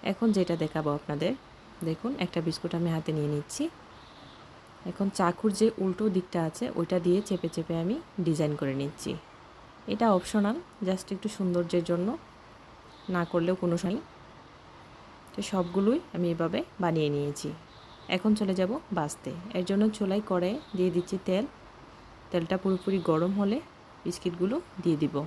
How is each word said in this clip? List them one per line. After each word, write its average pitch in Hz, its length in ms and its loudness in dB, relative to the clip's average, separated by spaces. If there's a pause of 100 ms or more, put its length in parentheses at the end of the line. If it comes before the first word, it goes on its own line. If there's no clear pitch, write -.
(100)
এখন 226 260 2
যেটা 175 200 4
দেখাবো 156 420 0
আপনাদের, 151 340 -2 (560)
দেখুন 160 220 -2 (140)
একটা 175 220 -2
বিস্কুট 170 280 -4
আমি 170 160 0
হাতে 160 220 -2
নিয়ে 147 220 0
নিচ্ছি। 147 300 -4 (1300)
এখন 196 160 -2 (120)
চাকুর 175 340 2
যে 220 140 4 (120)
উল্টো 190 260 0 (120)
দিকটা 180 320 0
আছে, - 160 -6 (140)
ওইটা 170 180 0 (100)
দিয়ে 180 120 6 (100)
চেপে 175 260 0
চেপে 165 200 -4 (100)
আমি 208 120 0 (300)
ডিজাইন 151 340 2
করে 135 140 -2
নিচ্ছি। 139 360 -4 (840)
এটা 220 140 2 (120)
অপশনাল, 208 380 0 (300)
just 185 280 -2
একটু 190 220 -6
সৌন্দর্যের 175 540 0
জন্য, 175 180 0 (1000)
না 180 160 0
করলেও 175 380 2
কোনো 175 200 2
সময়। 196 180 -2 (1300)
তো - 60 -10 (120)
সবগুলোই 196 480 2 (160)
আমি 175 200 0
এভাবে 165 240 0 (220)
বানিয়ে 160 360 2
নিয়েছি। 143 340 -4 (680)
এখন 214 180 2
চলে 202 260 0
যাব 185 100 2 (280)
ভাজতে। 151 320 -4 (280)
এর 180 100 0
জন্য 196 140 4 (140)
চুলায় 196 340 0
কড়াইয়ে 185 280 2 (180)
দিয়ে 180 140 4
দিচ্ছি 175 260 0 (100)
তেল। 190 180 2 (840)
তেলটা 175 320 0
পুরোপুরি 190 360 2 (120)
গরম 165 300 4
হলে 202 160 2 (480)
বিস্কিটগুলো 180 520 -2 (260)
দিয়ে 160 200 4
দিব। 147 120 0 (120)